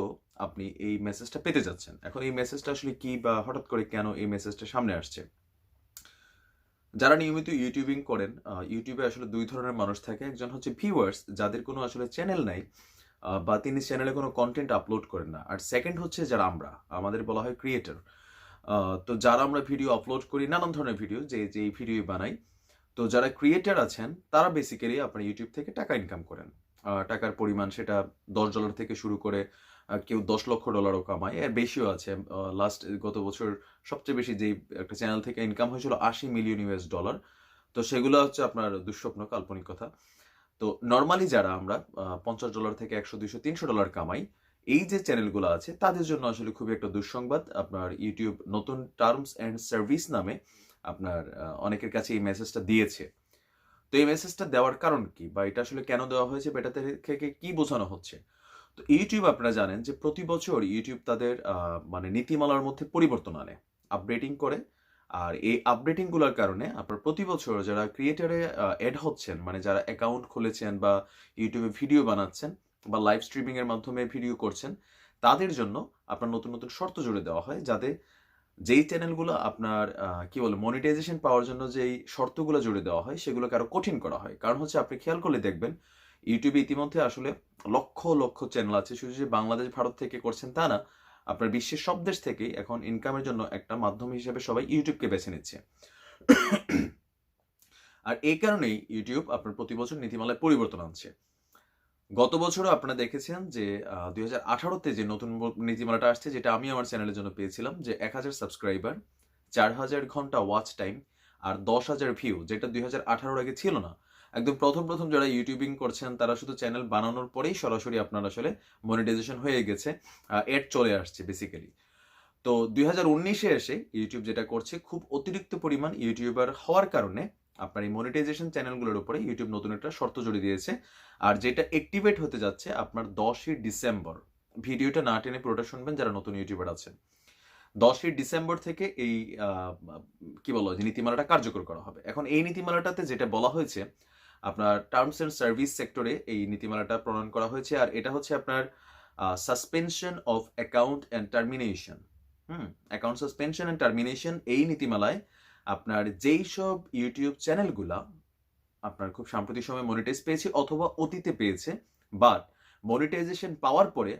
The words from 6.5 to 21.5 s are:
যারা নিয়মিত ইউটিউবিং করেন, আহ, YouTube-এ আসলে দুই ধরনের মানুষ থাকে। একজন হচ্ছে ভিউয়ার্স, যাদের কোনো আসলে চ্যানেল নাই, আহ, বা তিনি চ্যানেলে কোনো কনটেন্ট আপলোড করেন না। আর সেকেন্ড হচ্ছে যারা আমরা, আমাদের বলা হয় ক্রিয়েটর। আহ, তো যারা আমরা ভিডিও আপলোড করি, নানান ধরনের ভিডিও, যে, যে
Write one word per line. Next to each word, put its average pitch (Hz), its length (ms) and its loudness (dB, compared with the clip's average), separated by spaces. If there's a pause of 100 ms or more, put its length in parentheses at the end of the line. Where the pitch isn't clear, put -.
যারা 131 200 8
নিয়মিত 160 340 0
ইউটিউবিং 135 520 0
করেন, 110 440 -2
আহ, 95 160 -8
YouTube-এ 117 460 -4
আসলে 117 180 -4
দুই 113 200 -4
ধরনের 123 280 -6
মানুষ 101 280 -2
থাকে। 113 240 -8
একজন 123 240 -8
হচ্ছে 135 280 -6
ভিউয়ার্স, 135 460 2 (100)
যাদের 107 300 -2
কোনো 131 180 -6
আসলে 123 260 -4
চ্যানেল 175 360 -2
নাই, 92 220 -4 (560)
আহ, 92 220 -2
বা 156 140 2
তিনি 139 240 -2
চ্যানেলে 131 300 -2
কোনো 135 200 -2
কনটেন্ট 123 400 0
আপলোড 107 340 0
করেন 80 240 -6
না। 78 100 -10
আর - 180 -8
সেকেন্ড 123 420 -2
হচ্ছে 165 260 -4
যারা 110 200 4
আমরা, 78 340 -4 (100)
আমাদের 101 340 -2
বলা 110 180 -2
হয় 123 140 -4
ক্রিয়েটর। 127 400 -4 (680)
আহ, 95 340 2
তো 110 200 -4
যারা 120 240 8
আমরা 143 200 4
ভিডিও 135 320 2
আপলোড 127 280 0 (100)
করি, 139 160 0
নানান 170 240 0
ধরনের 143 220 -2
ভিডিও, 104 260 -4
যে, 123 280 -4
যে 104 220 -2